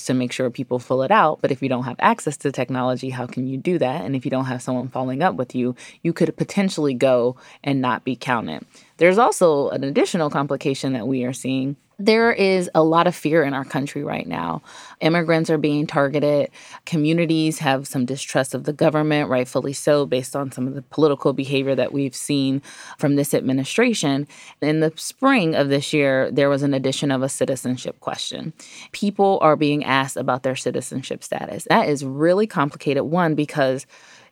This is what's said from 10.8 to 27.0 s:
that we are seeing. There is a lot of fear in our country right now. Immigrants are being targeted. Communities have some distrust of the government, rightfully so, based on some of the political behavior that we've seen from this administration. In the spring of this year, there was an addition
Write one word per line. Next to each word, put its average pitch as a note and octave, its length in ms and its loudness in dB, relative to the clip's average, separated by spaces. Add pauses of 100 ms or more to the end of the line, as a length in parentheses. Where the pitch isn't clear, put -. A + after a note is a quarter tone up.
that A#2 140 -4
we C3 160 -2
are B2+ 100 -4
seeing. C3 420 -4 (240)
There A3+ 320 4
is F#3+ 440 2
a D#3+ 80 6
lot E3 240 4
of F3 80 2
fear D#3 280 2
in C#3 120 -2
our C3+ 100 -4
country C#3+ 380 -4
right - 240 -6
now. D#3+ 340 -6 (380)
Immigrants E3 500 2
are D#3+ 80 2
being D3 300 0
targeted. C#3+ 640 2 (340)
Communities D#3 720 2
have C#3 300 0
some B2+ 180 -2
distrust C3 480 -4
of C#3 120 -8
the D3+ 80 -2
government, D3+ 580 2
rightfully B2+ 420 -2
so, D3 320 2
based B2+ 300 -4
on C#3 160 -6
some B2+ 160 -6
of C3+ 80 -8
the C#3 80 -10
political D3 500 2
behavior C3+ 400 -2
that B2 180 0
we've C#3 240 -4
seen C#3 460 -2 (380)
from C#3+ 160 2
this C#3+ 180 0
administration. C#3+ 920 0 (340)
In D3+ 180 0
the D#3+ 160 2
spring A#3 600 0
of C#3+ 140 2
this C#3 220 0
year, C3+ 380 2
there C#3 200 2
was C#3 120 2
an C#3+ 140 0
addition C3+ 340 -2